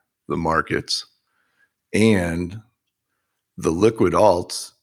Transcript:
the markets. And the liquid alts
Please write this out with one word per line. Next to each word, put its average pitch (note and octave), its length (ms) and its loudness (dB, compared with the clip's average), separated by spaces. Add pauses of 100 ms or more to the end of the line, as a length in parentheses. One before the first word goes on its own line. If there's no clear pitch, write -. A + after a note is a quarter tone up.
(280)
the D2+ 100 -6
markets. - 680 -2 (880)
And F2+ 720 0 (920)
the - 140 -4
liquid F#2 440 2
alts F2+ 580 0 (120)